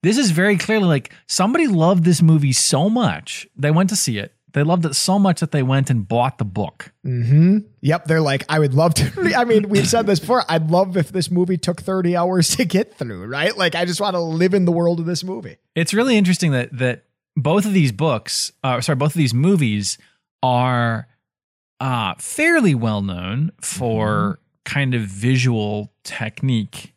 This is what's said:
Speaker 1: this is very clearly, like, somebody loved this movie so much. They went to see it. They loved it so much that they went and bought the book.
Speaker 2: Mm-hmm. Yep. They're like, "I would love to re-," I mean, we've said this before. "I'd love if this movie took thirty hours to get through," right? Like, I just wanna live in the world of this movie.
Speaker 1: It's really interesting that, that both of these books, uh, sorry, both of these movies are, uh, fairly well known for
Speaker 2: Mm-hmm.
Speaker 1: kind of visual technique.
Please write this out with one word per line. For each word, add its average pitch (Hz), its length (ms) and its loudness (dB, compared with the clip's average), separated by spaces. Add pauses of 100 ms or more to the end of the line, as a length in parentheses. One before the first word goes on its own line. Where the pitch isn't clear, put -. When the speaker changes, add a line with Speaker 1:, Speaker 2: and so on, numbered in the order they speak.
Speaker 1:
this 214 160 2
is 226 140 2
very 185 260 2
clearly, 214 280 0
like, 143 280 0 (140)
somebody 269 400 2
loved 175 360 4
this 170 160 4
movie 156 320 6
so 151 380 0
much. 196 560 -2 (100)
They 147 140 0
went 175 200 4
to 214 60 -2
see 113 220 -2
it. - 160 -10 (180)
They 143 120 0
loved 170 200 0
it 139 120 -4
so 185 200 0
much 196 220 2
that 160 140 -4
they 143 100 0
went 135 280 0
and 110 180 0
bought 120 300 0
the 113 60 -2
book. 101 460 -8 (160)
Speaker 2:
Mm-hmm. 139 520 4 (240)
Yep. 151 240 0
They're 160 140 2
like, 139 280 0
"I 156 100 0
would 143 160 2
love 160 200 4
to - 100 2 (120)
re-," 349 160 0
I 247 120 2
mean, 214 240 2
we've 202 180 2
said 226 220 0
this 190 100 2
before. 220 300 0
"I'd 165 240 0
love 185 240 0
if 175 160 -2
this 185 180 -4
movie 180 260 0
took 175 240 -4
thirty 180 360 -2
hours 180 400 0
to 254 80 0
get 185 340 -2
through," 104 280 -10
right? 151 300 -2
Like, 175 200 -2
I 175 80 0
just 180 160 -4
wanna 185 200 -2
live 170 320 0
in 196 120 2
the 175 80 2
world 170 260 0
of 165 80 -4
this 175 160 -4
movie. 185 360 -12 (180)
Speaker 1:
It's 165 180 -2
really 233 240 2
interesting 180 320 2
that, 127 280 -2
that 123 260 -2 (320)
both 156 280 2
of 214 80 -2
these 151 200 2
books, 123 580 -4 (140)
uh, 123 160 -2
sorry, 139 160 -2
both 143 160 0
of 170 60 -4
these 131 140 2
movies 123 680 0 (440)
are, 123 640 0 (720)
uh, 117 400 -2
fairly 302 560 0
well 110 280 -2
known 98 580 -4
for 107 720 -2
Speaker 2:
Mm-hmm. - 100 -12 (220)
Speaker 1:
kind 135 320 -2
of 113 60 -2
visual 104 920 -2 (100)
technique. - 960 -6